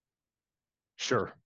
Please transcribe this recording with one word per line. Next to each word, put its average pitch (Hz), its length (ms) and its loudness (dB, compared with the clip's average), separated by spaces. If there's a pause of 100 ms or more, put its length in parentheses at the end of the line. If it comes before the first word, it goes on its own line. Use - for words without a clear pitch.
(960)
Sure. - 380 0 (120)